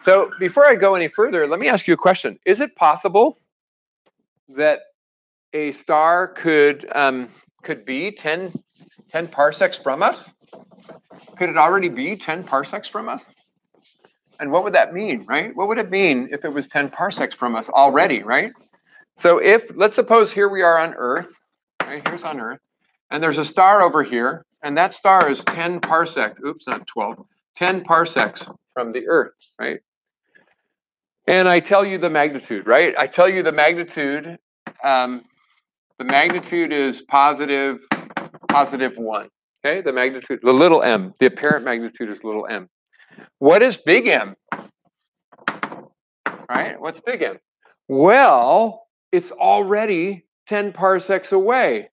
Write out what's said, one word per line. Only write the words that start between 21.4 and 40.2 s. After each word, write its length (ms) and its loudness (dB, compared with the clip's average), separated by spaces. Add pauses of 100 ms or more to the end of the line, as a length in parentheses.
right? 260 -10
Here's 160 -10
on 160 -10
Earth, 200 -12 (500)
and 140 -6
there's 160 0
a 60 -4
star 360 4
over 220 2
here, 420 -4 (160)
and 160 -6
that 160 0
star 380 4
is 120 -6
ten 360 -6
parsecs, 680 -2
oops, 220 -12
not 180 -10
twelve, 400 -8 (300)
ten 260 -2
parsecs 680 -2 (280)
from 160 -8
the 160 -8
Earth, 260 0 (240)
right? 220 -8 (1500)
And 220 2
I 100 4
tell 240 2
you 140 -4
the 140 -2
magnitude, 560 -4
right? 320 4
I 80 0
tell 200 2
you 140 -2
the 100 0
magnitude, 840 -2 (460)
um, 400 -2 (720)
the 60 -12
magnitude 680 -2
is 300 -4
positive, 760 0 (680)
positive 500 0
one, 320 -8 (360)
okay? 160 -2
The 100 -4
magnitude, 520 -4